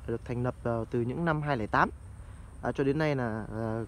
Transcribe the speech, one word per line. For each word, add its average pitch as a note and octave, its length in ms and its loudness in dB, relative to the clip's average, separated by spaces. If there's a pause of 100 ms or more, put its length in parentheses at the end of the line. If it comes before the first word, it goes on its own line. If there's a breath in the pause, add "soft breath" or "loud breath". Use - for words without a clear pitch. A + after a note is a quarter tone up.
được A#2 180 -2
thành A#2+ 180 -2
lập, B2 120 0 (100)
à, A#2+ 80 2 (180)
từ A#2+ 100 2
những B2+ 240 0
năm D#3 180 2
hai D3 140 2
lẻ G#2+ 100 0
tám, D3+ 240 6 (720 loud breath)
à, B2 100 0
cho C#3+ 120 0
đến C#3 140 4
nay D3+ 180 2
là, A2 360 0
à, A2+ 360 -2